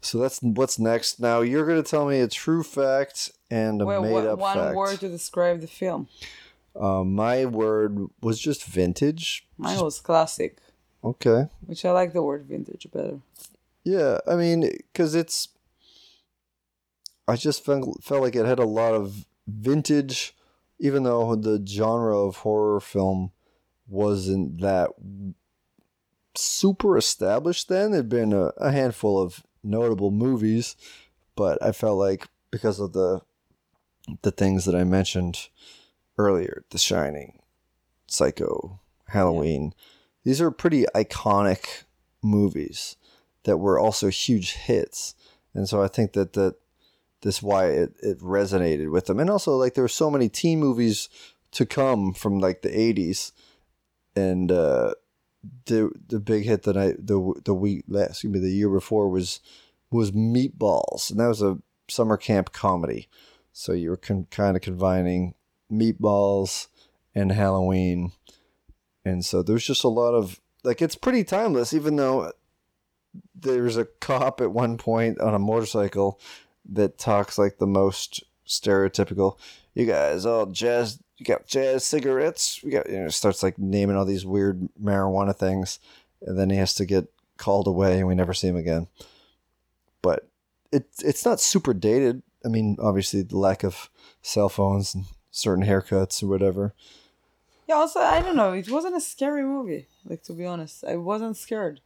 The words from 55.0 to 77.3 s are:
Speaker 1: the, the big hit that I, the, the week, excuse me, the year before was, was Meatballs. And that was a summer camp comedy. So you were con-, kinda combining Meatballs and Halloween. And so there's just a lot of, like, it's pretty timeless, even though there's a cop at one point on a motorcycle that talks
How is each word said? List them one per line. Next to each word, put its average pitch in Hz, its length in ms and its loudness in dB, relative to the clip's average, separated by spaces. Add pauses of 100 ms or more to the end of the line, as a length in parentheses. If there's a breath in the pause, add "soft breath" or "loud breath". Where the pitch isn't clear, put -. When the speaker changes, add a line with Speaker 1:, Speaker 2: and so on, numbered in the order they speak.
Speaker 1:
the, 110 240 2 (180)
the 113 120 -4
big 107 240 0
hit 107 200 0
that 98 140 2
I, 98 220 2
the, 95 340 0 (120)
the 101 80 2
week, 95 360 -2
excuse 101 420 -2
me, 95 80 0
the 92 120 0
year 101 180 2
before 101 400 2
was, 92 300 -2 (500 soft breath)
was 113 220 0
Meatballs. 110 1000 0
And 101 80 -2
that 117 80 4
was 107 140 2
a 95 180 2 (300)
summer 110 280 2
camp 98 340 0
comedy. 85 560 -2 (460 soft breath)
So - 180 -8
you 87 200 -2
were 92 60 -4
con-, 95 320 -4
kinda 98 300 0
combining 90 760 0 (380)
Meatballs 101 960 0 (480 soft breath)
and 98 160 2
Halloween. 92 800 0 (920 soft breath)
And 90 180 -2
so 92 200 -2
there's 110 220 0
just - 200 -2
a 127 40 4
lot 120 240 2
of, 98 280 0 (240)
like, 123 160 0
it's 165 140 -2
pretty 254 280 0
timeless, 175 500 0
even 151 220 0
though 131 360 0 (1040)
there's 123 440 0
a 117 80 2
cop 131 560 -2
at 107 100 0
one 117 260 0
point 113 440 0
on 107 120 2
a 104 60 2
motorcycle 101 800 0 (520 loud breath)
that 101 260 2
talks 101 400 0